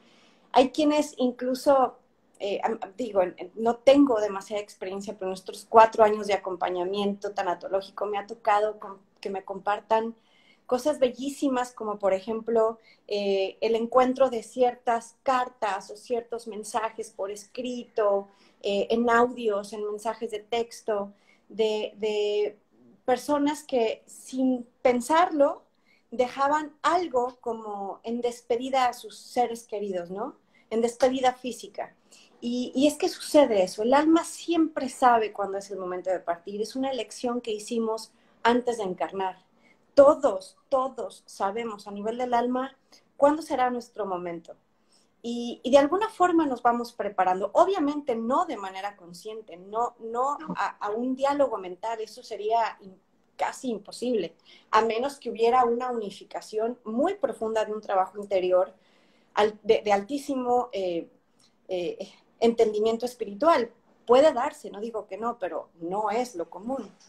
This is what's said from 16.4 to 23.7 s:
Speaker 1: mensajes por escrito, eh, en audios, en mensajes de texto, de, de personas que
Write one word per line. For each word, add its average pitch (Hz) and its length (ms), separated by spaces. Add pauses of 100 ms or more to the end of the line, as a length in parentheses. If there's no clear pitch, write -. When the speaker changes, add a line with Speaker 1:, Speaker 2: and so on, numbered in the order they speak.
Speaker 1:
mensajes 214 640
por 196 200
escrito, 214 960 (340)
eh, 202 280
en 233 200
audios, 233 640
en 208 100
mensajes 214 480
de 208 80
texto, 214 760 (340)
de, 214 500
de 208 600 (460)
personas 285 600
que 226 420